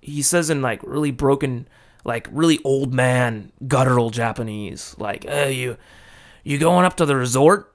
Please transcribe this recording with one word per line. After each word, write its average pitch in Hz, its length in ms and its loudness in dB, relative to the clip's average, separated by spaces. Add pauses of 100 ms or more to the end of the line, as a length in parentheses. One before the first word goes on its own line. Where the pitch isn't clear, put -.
he 147 220 -8
says 160 280 0
in, 147 120 0
like, 117 200 -4
really 147 280 -4
broken, 139 580 0 (360)
like, 117 260 -6
really 160 340 2
old 135 300 0
man, 123 580 0 (140)
guttural 127 440 2
Japanese, 107 880 -8
like, - 260 -8
hey, 135 520 -2 (680)
you 143 140 -4
going 175 260 4
up 180 120 2
to 170 100 2
the 143 100 2
resort? 135 580 4